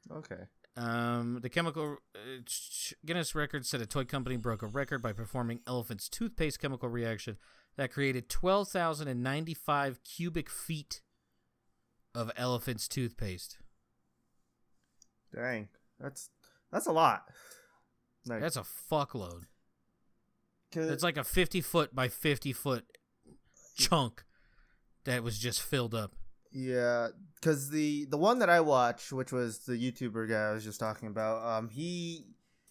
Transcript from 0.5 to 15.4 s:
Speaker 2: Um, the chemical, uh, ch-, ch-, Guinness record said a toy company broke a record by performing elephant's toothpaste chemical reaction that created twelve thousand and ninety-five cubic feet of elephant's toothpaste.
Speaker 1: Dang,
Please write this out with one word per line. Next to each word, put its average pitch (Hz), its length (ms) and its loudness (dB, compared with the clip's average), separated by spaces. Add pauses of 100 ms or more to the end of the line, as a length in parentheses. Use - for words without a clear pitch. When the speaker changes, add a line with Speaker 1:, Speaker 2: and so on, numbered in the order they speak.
Speaker 2:
Um, 120 680 0
the 123 80 -6
chemical, 156 500 -2 (140)
uh, 123 320 -12
ch-, - 440 -8
ch-, - 40 -12 (120)
Guinness 165 280 -2
record 147 320 -2
said 135 140 -2
a 113 60 -2
toy 135 200 -2
company 127 320 -2
broke 110 240 -2
a 110 60 -6
record 135 340 -2
by 113 120 -2
performing 117 520 -4
elephant's 120 440 -4
toothpaste 160 500 -2
chemical 131 300 -4
reaction 113 480 -2 (380)
that 135 160 -2
created 135 380 0
twelve 190 400 4
thousand 160 380 0
and 123 160 -2
ninety-five 143 800 0
cubic 170 460 -4
feet - 520 -8 (1120)
of 117 200 -4
elephant's 123 520 -2
toothpaste. 110 720 -4 (1800)
Speaker 1:
Dang, 117 360 -4 (300)